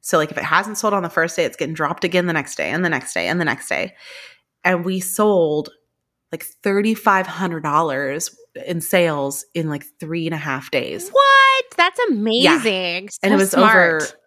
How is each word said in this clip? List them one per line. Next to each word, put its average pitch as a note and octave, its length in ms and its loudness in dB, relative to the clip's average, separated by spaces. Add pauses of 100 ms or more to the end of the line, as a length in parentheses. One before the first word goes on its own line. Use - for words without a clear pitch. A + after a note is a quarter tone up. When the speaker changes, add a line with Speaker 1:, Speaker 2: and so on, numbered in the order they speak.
Speaker 1:
So, - 160 0
like, D#3 120 0
if - 80 -8
it - 60 -6
hasn't G3 340 0
sold G#3 160 0
on G3 80 0
the E3+ 80 -4
first E3 280 -2
day, E3+ 80 0
it's - 100 -6
getting D#3+ 180 -4
dropped D#3+ 300 -4
again F3+ 220 0
the E3+ 80 0
next D3+ 220 -4
day D#2 140 -4
and D#3+ 140 -2
the F3 60 0
next C#3 240 -4
day F2 160 -2
and F3 100 0
the E3 60 0
next - 240 -4
day. - 260 -4 (720)
And F3+ 180 0
we F#3 160 -2
sold, F3 720 0 (640)
like, D#3+ 100 -12
thirty-five G3+ 840 0
hundred E3+ 360 -6
dollars C#3+ 720 -2 (320)
in E3+ 140 -4
sales D3+ 720 0
in, D#3+ 160 -4
like, C#3+ 160 -6 (160)
three E3 240 -6
and E3 100 -4
a - 20 -6
half C#3+ 320 -6
days. - 380 -4
Speaker 2:
What? C5+ 580 4 (120)
That's F4 200 2 (120)
Speaker 1:
Yeah. A3+ 480 2
Speaker 2:
amazing. F#3 500 -2 (160)
Speaker 1:
And G3 100 4
it G3+ 40 4
Speaker 2:
So - 0 -
Speaker 1:
was G3 160 2
over F3+ 480 4
Speaker 2:
smart. - 140 -8 (120)